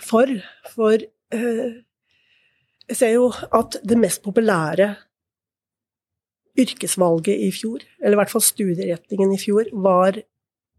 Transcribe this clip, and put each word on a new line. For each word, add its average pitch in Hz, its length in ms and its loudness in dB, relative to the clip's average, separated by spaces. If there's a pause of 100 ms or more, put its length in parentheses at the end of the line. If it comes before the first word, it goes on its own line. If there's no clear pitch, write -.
for. 254 320 2 (400)
For, 220 240 2 (320)
eh, 233 480 -4 (1120)
jeg 240 80 -6
ser 226 160 2
jo 247 160 4 (240)
at 226 320 -2
det 233 160 2
mest 180 240 -2
populære 190 640 0 (1700)
yrkesvalget 180 800 0
i 196 160 -2
fjor, 226 320 -10 (160)
eller 208 160 4
i - 60 2
hvert - 100 -4
fall 220 100 0
studieretningen 190 920 -2
i 196 40 -6
fjor, 214 300 0 (160)
var, 190 320 4 (600)